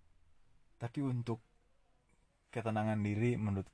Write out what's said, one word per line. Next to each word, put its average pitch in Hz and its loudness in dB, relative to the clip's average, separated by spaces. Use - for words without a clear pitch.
Tapi 131 -4
untuk 120 -2
ketenangan 110 0
diri, 107 2
menurut 98 -2